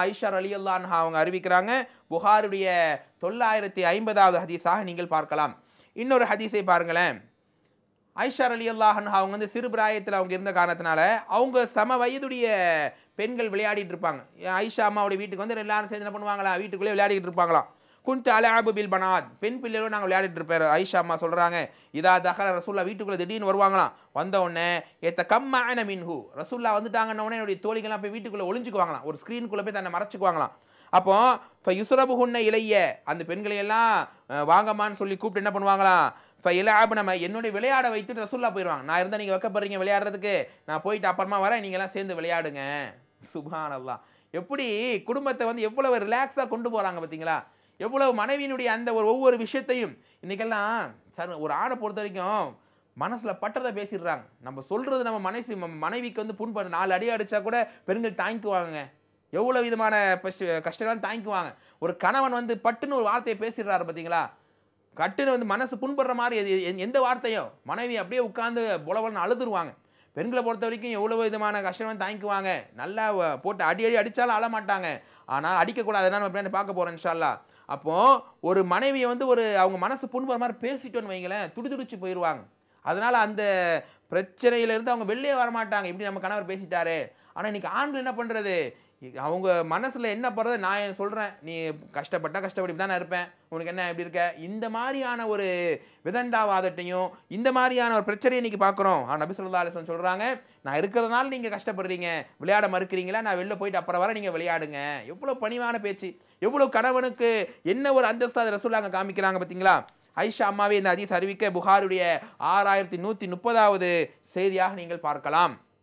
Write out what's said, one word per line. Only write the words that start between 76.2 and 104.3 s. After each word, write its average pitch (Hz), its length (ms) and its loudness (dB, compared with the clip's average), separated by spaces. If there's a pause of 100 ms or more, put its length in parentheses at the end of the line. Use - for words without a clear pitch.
நம்ம 196 140 -4
பின்னாடி 196 80 -6
பார்க்க 190 360 -2
போறோம் 170 80 -4
இன்ஷா 165 220 -4
அல்லாஹ். 151 240 0 (260)
அப்போ 180 580 4 (180)
ஒரு 185 220 4
மனைவியை 247 440 2
வந்து 247 200 -2
ஒரு 226 300 4
அவங்க 190 200 4
மனசு 254 300 -2
புண்படுற 254 300 -2
மாதிரி 240 340 -4
பேசிட்டோன்னு 233 400 -8
வைங்களேன், 185 420 -6
துடி 240 160 -8
துடிச்சு 262 320 -8
போயிடுவாங்க. 170 420 -2 (380)
அதனால 220 360 2
அந்த 202 640 2 (280)
பிரச்சனையிலேருந்து 226 800 0
அவங்க 233 140 0
வெளியே 254 300 -2
வரமாட்டாங்க, 226 500 -2
"இப்படி 185 200 -8
நம்ம 196 160 -6
கணவர் 190 260 -4
பேசிட்டாரு." 170 640 -2 (220)
ஆனா 185 120 -6
இன்னைக்கு 208 240 -6
ஆண்கள் 269 360 -4
என்ன 240 180 -6
பண்றது? 202 500 -2 (280)
இ-, 127 160 -16
அவங்க 170 520 2
மனசுல 240 320 -2
என்ன 233 280 -2
படுறதோ, 226 280 0
"நான் 196 380 -2
சொல்றேன், 208 340 -4 (120)
நீ 165 280 -6
கஷ்டப்பட்டா 160 720 -6
கஷ்டப்பட்டு 185 340 -4
தான் 190 120 -2
நான் 190 100 0
இருப்பேன், 175 280 -4 (240)
உனக்கு 165 200 -6
என்ன, 180 120 -6
எப்படி 170 200 -4
இருக்க?" 170 360 -2
இந்த 214 320 -8
மாதிரியான 240 580 -4
ஒரு 180 540 0 (220)
விதண்டாவாதத்தையும் 185 1080 0 (180)
இந்த 240 240 0
மாதிரியான 254 420 2
ஒரு 208 100 4
பிரச்சனையை 233 420 0
இன்னைக்கு 202 200 0
பார்க்குறோம். 190 380 4
ஆனா 131 140 -2
நபி 156 160 -4
ஸல்லல்லாஹு 185 260 -4
அலைஹி 175 100 -2
வஸல்லம் 170 220 -8
சொல்றாங்க, 185 500 -2 (200)
"நான் 135 180 -2
இருக்கிறதுனால 233 480 2
நீங்க 254 200 -6
கஷ்டப்படுறீங்க, 185 720 -4 (160)
விளையாட 202 300 2
மறுக்கிறீங்களா? 185 540 -2
நான் 208 160 -2
வெளில 196 180 -4
போயிட்டு 196 240 -4
அப்புறம் 180 220 -2
வர, 214 120 2
நீங்க 208 160 -6
விளையாடுங்க." 151 800 -4